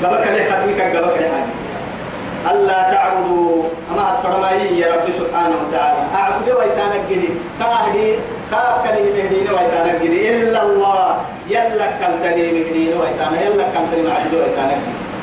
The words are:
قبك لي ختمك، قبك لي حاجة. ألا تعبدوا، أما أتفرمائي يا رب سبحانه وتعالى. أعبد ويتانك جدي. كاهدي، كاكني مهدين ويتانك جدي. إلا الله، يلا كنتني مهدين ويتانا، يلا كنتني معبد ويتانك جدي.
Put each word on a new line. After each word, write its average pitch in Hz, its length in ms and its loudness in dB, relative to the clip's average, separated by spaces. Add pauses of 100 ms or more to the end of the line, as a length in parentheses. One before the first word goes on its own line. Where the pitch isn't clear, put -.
قبك - 220 2
لي 202 240 2
ختمك، 185 460 0
قبك 170 220 2
لي 160 100 0
حاجة. 165 240 -4 (960)
ألا 196 300 2 (120)
تعبدوا، 175 680 2 (300)
أما 196 220 0
أتفرمائي 190 640 0
يا 165 160 2
رب 165 120 0 (120)
سبحانه 165 440 0
وتعالى. - 400 0 (120)
أعبد 196 340 0
ويتانك 202 640 0
جدي. 175 180 0 (320)
كاهدي، 226 480 2 (420)
كاكني 226 520 0 (140)
مهدين 190 380 0
ويتانك 170 480 0
جدي. 180 280 2
إلا 226 320 2
الله، 196 540 2 (340)
يلا 214 360 2 (140)
كنتني 170 520 0
مهدين 160 480 0
ويتانا، 160 420 0
يلا 208 220 2 (100)
كنتني 165 340 0
معبد 156 260 0
ويتانك 165 520 0
جدي. - 240 -8 (120)